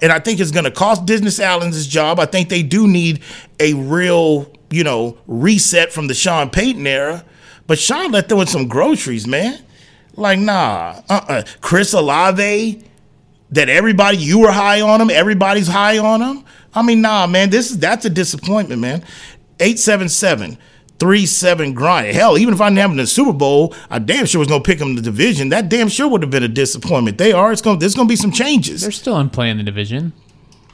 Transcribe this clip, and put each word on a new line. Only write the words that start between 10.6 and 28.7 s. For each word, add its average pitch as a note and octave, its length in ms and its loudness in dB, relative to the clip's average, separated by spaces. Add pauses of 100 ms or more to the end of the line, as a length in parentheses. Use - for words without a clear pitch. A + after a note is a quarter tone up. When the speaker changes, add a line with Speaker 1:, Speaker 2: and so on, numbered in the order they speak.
Speaker 1:
uh-uh. D3 360 -2 (180)
Chris G3 320 2
Olave, G3 880 0 (680)
that C3+ 180 2
everybody, G3+ 480 4
you D#3+ 220 2
were G#3+ 120 6
high G3+ 300 2
on G#3+ 180 4
him, A3 80 4
everybody's G3 580 2
high G3+ 300 2
on A3 240 2
him. C4+ 240 -6 (300)
I A3+ 80 0
mean, A#3 180 4
nah, G#3 260 2
man, F#3 220 2
this A#3+ 220 0
is, G#3+ 80 -6
that's A3+ 260 -2
a G#3 60 -2
disappointment, E3+ 720 -4
man. C#3 200 -4 (580)
Eight A3+ 180 2
seven G3 320 0
seven, A#2+ 480 -2 (400)
three F#3+ 260 2
seven, D#3+ 480 0
grind. B2+ 420 0
Hell, F#3+ 220 4
even A3 160 4
if F#3 80 0
I G#3 80 4
didn't G3 120 4
have G3+ 100 2
him C#3+ 80 -2
in B2+ 60 0
the - 20 -4
Super C4+ 260 2
Bowl, C#3+ 420 2 (140)
I A#2+ 100 -6
damn F#3 280 -2
sure E3 140 0
was C#3+ 80 0
gonna D3 140 0
pick F3 160 0
him C#3+ 100 -4
in B2+ 80 -4
the A#2 60 -6
division. C3+ 460 0
That F3+ 220 0
damn A3+ 180 2
sure C#4 180 -2
would A#3 140 2
have C#3+ 100 -4
been C3 120 0
a A#2+ 60 -2
disappointment. A#2+ 680 -2
They G#3+ 160 2
are. F#3+ 180 2
It's G#3 120 -4
gonna, G3+ 160 2
there's G3 160 0
gonna A#3+ 160 2
be A#3 60 2
some G3+ 140 0
changes. F#3 520 -2